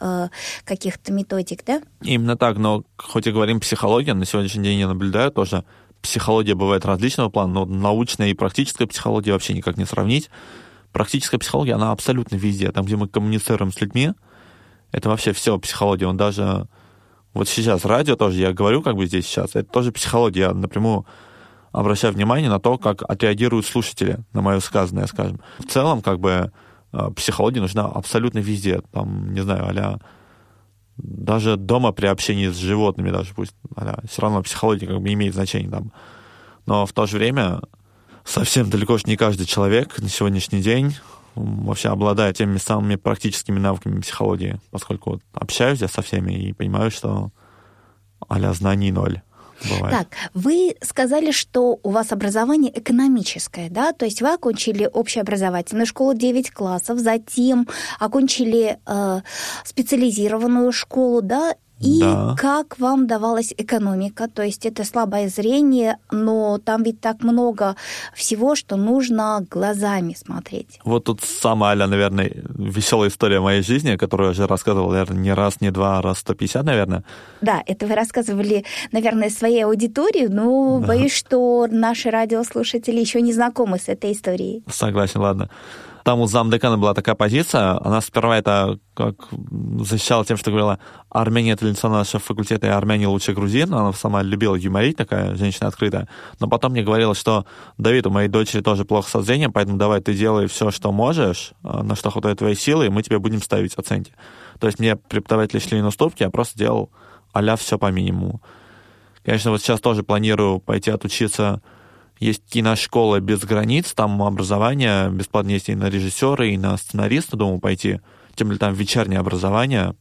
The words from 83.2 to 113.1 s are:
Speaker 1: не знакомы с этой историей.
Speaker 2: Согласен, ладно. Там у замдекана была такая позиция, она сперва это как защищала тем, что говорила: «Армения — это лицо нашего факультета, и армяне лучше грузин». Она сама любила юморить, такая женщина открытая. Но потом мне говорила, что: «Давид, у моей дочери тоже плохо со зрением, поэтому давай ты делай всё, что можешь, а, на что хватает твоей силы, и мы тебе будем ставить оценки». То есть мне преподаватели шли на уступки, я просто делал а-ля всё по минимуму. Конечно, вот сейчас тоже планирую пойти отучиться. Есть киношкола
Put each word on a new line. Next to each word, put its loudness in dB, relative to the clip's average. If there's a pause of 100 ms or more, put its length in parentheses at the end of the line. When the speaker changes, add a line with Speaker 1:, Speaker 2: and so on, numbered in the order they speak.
Speaker 1:
не 4
знакомы 0
с -8
этой -2
историей. -4
Speaker 2:
Согласен, 0
ладно. 0 (540)
Там 4
у 2
замдекана 2
была 4
такая 0
позиция, 2
она 2
сперва 2
это 2 (160)
как -2 (640)
защищала 2
тем, 0
что -4
говорила: 2 (300)
«Армения — 2
это -2
лицо 0
нашего 0
факультета, -2
и 4
армяне 2
лучше 0
грузин». 0
Она 2
сама 0
любила 2
юморить, 0
такая -2
женщина -2
открытая. -2 (320)
Но -2
потом 0
мне 0
говорила, 2
что: 0 (320)
«Давид, 4
у 2
моей 2
дочери 0
тоже 2
плохо 0
со 0
зрением, 0
поэтому 0
давай 2
ты 0
делай 2
всё, -2
что -2
можешь, 0 (120)
а, -4
на -2
что -4
хватает -2
твоей 0
силы, 2
и 2
мы 0
тебе 0
будем -2
ставить -2
оценки». -6 (460)
То 0
есть 0
мне 2
преподаватели 0
шли 0
на 2
уступки, 0
я 2
просто -2
делал 0 (440)
а-ля 2
всё -2
по 0
минимуму. -2 (800)
Конечно, 0
вот 0
сейчас 0
тоже 2
планирую 2
пойти -2
отучиться. -2 (600)
Есть -2
киношкола 2